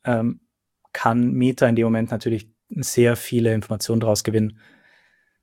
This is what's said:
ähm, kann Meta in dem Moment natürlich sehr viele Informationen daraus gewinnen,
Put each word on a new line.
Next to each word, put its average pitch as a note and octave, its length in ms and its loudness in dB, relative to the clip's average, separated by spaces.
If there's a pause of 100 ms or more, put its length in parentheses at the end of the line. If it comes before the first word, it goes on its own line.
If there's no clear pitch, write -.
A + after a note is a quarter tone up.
ähm, A#2+ 360 -2 (520)
kann A#2+ 400 0
Meta B2+ 340 2
in A#2 100 2
dem A#2 80 2
Moment A2+ 260 0
natürlich A2+ 400 -4 (180)
sehr A#2+ 480 0
viele A#2 380 0
Informationen A2 460 -2
daraus A2 240 0
gewinnen, G#2+ 340 0 (840)